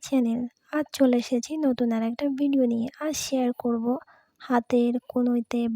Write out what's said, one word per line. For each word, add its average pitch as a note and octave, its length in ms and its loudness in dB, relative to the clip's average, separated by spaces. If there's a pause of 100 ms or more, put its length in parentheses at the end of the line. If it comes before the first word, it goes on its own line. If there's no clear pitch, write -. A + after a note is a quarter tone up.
channel। A#3+ 340 2 (360)
আজ D4+ 100 0 (100)
চলে B3+ 280 4
এসেছি B3 280 -2 (140)
নতুন B3 300 0
আর A3+ 140 -2
একটা A#3+ 160 -4 (140)
ভিডিও C#4 320 2
নিয়ে। A#3 160 -2 (160)
আজ D4+ 100 -2 (100)
শেয়ার B3+ 260 0 (120)
করব A#3 240 -2 (600)
হাতের A#3+ 460 2 (200)
কনুইতে A#3+ 480 0 (160)